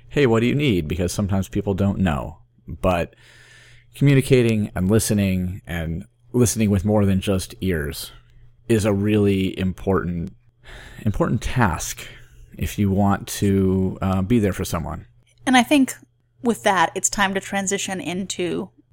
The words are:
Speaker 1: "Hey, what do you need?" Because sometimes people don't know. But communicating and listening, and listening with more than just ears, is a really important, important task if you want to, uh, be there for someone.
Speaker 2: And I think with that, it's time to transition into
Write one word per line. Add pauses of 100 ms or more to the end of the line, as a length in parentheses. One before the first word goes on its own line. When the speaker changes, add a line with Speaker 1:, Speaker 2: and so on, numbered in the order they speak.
Speaker 1:
"Hey,
what
do
you
need?"
Because
sometimes
people
don't
know. (300)
But (800)
communicating
and
listening,
and (280)
listening
with
more
than
just
ears, (560)
is
a
really
important, (720)
important
task (500)
if
you
want
to,
uh,
be
there
for
someone. (400)
Speaker 2:
And
I
think (480)
with
that,
it's
time
to
transition
into (220)